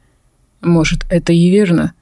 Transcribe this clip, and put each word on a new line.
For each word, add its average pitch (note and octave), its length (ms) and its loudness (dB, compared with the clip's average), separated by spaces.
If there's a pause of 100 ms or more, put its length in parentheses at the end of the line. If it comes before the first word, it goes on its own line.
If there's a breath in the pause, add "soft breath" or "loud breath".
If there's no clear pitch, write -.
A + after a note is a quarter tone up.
(600)
Может, E3+ 480 0
это E3+ 240 -2
и E3+ 160 2
верно. F#3 520 0